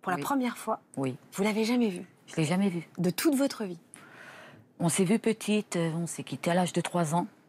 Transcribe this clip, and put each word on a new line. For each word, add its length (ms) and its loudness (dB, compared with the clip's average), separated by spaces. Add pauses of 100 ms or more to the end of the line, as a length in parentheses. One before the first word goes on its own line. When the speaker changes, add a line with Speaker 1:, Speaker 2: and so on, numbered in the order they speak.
Speaker 1:
pour 100 -4
la 60 -2
Speaker 2:
Oui. 60 -6
Speaker 1:
première 340 0
fois. 240 -4 (160)
Speaker 2:
Oui. 180 -2 (160)
Speaker 1:
Vous 120 -2
l'avez 200 2
jamais 240 2
vue ? 180 -4 (220)
Speaker 2:
Je 80 -12
l'ai 80 2
jamais 240 2
vue. 180 -2 (120)
Speaker 1:
De 140 2
toute 220 2
votre 300 0
vie ? 160 -8 (1000)
Speaker 2:
On 80 2
s'est 160 2
vu 140 4
petite, 580 0
euh, 120 0 (140)
on 20 -2
s'est 180 -8
quitté 280 -2
à 20 2
l'âge 200 2
de 80 2
trois 340 0
ans 120 0 (220)